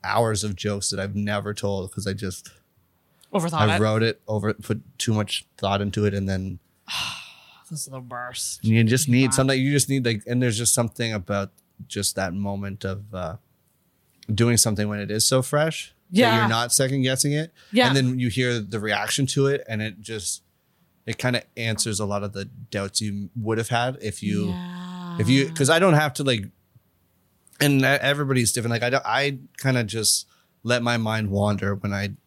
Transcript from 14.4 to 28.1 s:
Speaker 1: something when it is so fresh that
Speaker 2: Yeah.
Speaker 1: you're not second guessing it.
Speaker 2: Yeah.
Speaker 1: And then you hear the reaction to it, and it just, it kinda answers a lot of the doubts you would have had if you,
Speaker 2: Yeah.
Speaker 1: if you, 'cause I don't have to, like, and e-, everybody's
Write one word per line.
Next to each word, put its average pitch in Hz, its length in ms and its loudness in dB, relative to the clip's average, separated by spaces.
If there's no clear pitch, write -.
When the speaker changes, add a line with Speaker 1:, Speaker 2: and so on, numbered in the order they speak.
Speaker 1:
something 104 320 2
when 104 100 -4
it 101 120 -6
is 110 140 0
so 131 180 4
fresh 151 500 -2
that 180 80 2
Speaker 2:
Yeah. 226 200 6
Speaker 1:
you're 214 100 4
not 117 240 2
second 135 300 2
guessing 135 300 2
it. 156 200 -4
Speaker 2:
Yeah. 240 160 4
Speaker 1:
And 170 80 4
then 127 240 2
you 123 100 2
hear 120 300 0
the 104 200 -6
reaction 107 480 0
to 135 180 2
it, 139 240 0
and 107 140 -4
it 107 180 -8
just, 107 400 -8
it 113 140 -8
kinda 123 240 -2
answers 113 440 -4
a 107 60 -2
lot 101 180 -2
of 104 100 -8
the 98 120 -8
doubts 101 560 -8
you 101 340 -6
would 110 240 -2
have 113 100 -4
had 127 320 0
if 104 220 -6
you, 104 260 0
Speaker 2:
Yeah. - 680 -8
Speaker 1:
if 87 100 2
you, 135 220 4
'cause 147 180 0
I 165 80 6
don't 180 160 6
have 151 220 4
to, 147 80 -4
like, 120 240 0
and 143 220 4
e-, 131 40 4
everybody's 135 680 2